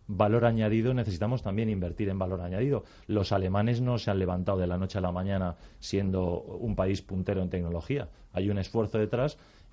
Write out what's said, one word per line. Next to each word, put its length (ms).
valor 380
añadido 500
necesitamos 500
también 260
invertir 400
en 100
valor 220
añadido. 420
Los 240
alemanes 480
no 200
se 120
han 80
levantado 380
de 100
la 100
noche 200
a 40
la 120
mañana 420
siendo 640
un 340
país 260
puntero 400
en 80
tecnología. 600
Hay 160
un 80
esfuerzo 400
detrás. 400